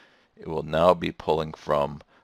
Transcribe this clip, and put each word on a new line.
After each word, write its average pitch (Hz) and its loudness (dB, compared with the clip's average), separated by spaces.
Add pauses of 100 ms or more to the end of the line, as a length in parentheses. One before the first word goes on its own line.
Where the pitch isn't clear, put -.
(380)
it - -16
will 78 -4
now 80 4
be 85 -2
pulling 78 -2
from 73 -4 (220)